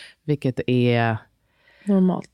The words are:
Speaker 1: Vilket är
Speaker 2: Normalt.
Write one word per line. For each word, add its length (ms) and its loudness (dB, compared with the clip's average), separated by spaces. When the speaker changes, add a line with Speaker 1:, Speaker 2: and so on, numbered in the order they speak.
Speaker 1:
Vilket 440 -4
är 500 2
Speaker 2:
Normalt. 500 0